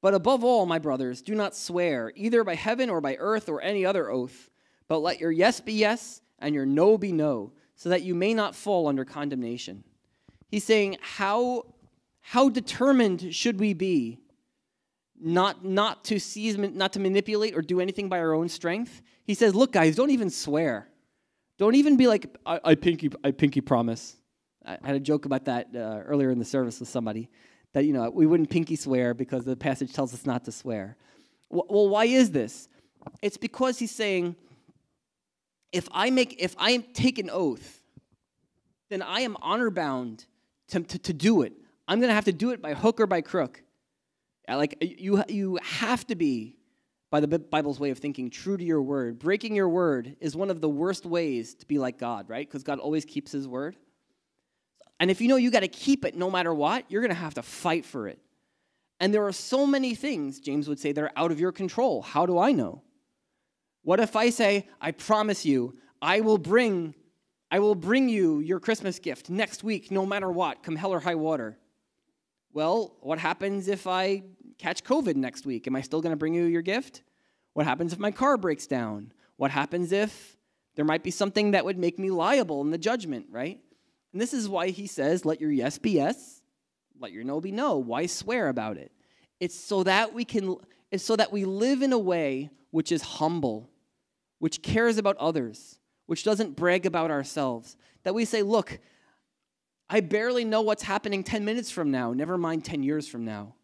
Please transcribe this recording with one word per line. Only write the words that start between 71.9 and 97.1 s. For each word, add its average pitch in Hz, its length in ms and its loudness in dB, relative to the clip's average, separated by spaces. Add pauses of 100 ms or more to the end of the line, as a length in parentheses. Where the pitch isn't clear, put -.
Well, 170 480 -2
what 156 180 -4
happens 185 480 -2
if 190 220 -4
I 190 340 0 (360)
catch - 260 -6
covid 254 320 0
next 131 280 -4
week? 127 220 -6
Am 131 80 -2
I 135 60 -2
still 156 200 -4
gonna 165 140 -2
bring 156 200 -2
you 170 100 2
your 170 180 2
gift? 202 400 -4 (520)
What 151 120 0
happens 160 260 -2
if 175 60 -10
my 208 140 -2
car 269 240 2
breaks 180 320 -2
down? 113 440 -4 (240)
What 139 140 0
happens 156 400 -2
if 208 460 -2 (400)
there 147 80 0
might 156 180 2
be 180 80 -4
something 202 400 0
that 185 140 4
would 185 140 -2
make 175 200 0
me 190 120 -2
liable 180 500 2
in 147 100 0
the 165 80 -4
judgment, 175 520 -4
right? 131 300 -8 (520)
And 185 80 -6
this 247 140 -4
is 226 120 -2
why 185 220 -2
he 170 180 -8
says, 156 380 0
"Let 156 160 0
your 151 100 -2
yes 139 280 -2
be 220 140 -2
yes, 165 500 -2 (580)
let 107 120 -12
your 110 120 -12
no 139 160 -4
be 190 100 -8
no." 214 280 0
Why 123 260 -2
swear 202 460 -2
about 110 260 -4
it? 67 160 -18 (480)
It's 175 140 -6
so 196 300 -2
that 196 280 2
we 233 140 -6
can, 190 300 -2 (340)
it's 190 120 -4
so 220 140 0
that 214 160 2
we 196 140 -2
live 233 340 0
in 269 140 2
a 240 40 4
way 151 520 0 (220)
which 160 200 0
is 170 80 0
humble, 139 720 -4 (680)
which 156 220 -4
cares 226 380 2
about 202 180 2
others, 143 640 -4 (260)
which - 200 -6
doesn't 202 320 0
brag 180 280 2
about 165 260 0